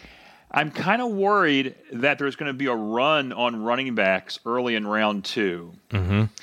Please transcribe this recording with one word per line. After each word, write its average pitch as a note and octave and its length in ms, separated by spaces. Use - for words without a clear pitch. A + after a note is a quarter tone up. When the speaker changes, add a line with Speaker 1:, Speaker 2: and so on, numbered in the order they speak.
Speaker 1:
I'm D3 160
kinda A3 360
worried G3 680
that C3+ 260
there's C#3 180
gonna C#3+ 180
be C3+ 120
a B2 80
run B2 580
on A#2 300
running A#2+ 320
backs F#2+ 520
early A#2+ 280
in G#2+ 120
round G#2 380
two. F2 480
Speaker 2:
Mm-hmm. G2 340